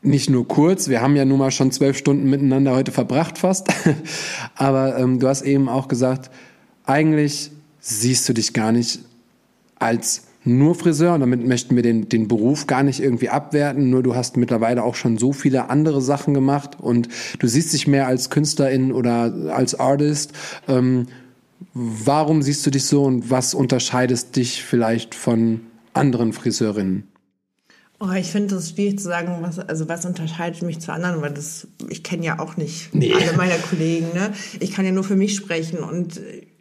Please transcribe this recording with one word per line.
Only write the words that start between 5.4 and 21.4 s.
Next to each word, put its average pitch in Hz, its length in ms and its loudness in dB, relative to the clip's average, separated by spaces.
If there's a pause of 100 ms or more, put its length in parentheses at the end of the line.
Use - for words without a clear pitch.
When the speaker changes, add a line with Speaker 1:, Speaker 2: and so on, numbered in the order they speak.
Speaker 1:
eben 139 260 2
auch 135 220 -2
gesagt, 127 400 0 (560)
eigentlich 151 640 2 (300)
siehst 117 480 0
du 123 40 2
dich 113 200 -2
gar 110 180 2
nicht 117 280 0 (760)
als - 460 -2 (220)
nur 135 280 4
Friseur 170 400 2
und 160 60 2
damit 123 260 2
möchten 123 300 0
wir 120 80 4
den, 113 240 2
den 110 220 0
Beruf 120 360 2
gar 135 160 2
nicht 135 200 2
irgendwie 123 280 0
abwerten, 143 600 0
nur 127 140 4
du 123 120 2
hast 123 220 -2
mittlerweile 120 460 2
auch 117 120 -2
schon 113 220 0
so 127 160 2
viele 131 360 0
andere 143 320 2
Sachen 139 320 0
gemacht 139 460 0
und 120 300 0 (300)
du 131 80 2
siehst 151 260 2
dich - 140 0
mehr 139 200 4
als 127 220 0
Künstlerin 135 640 0
oder 117 400 0 (200)
als 127 260 0
Artist. 147 520 0 (380)
Ähm, 127 380 2 (680)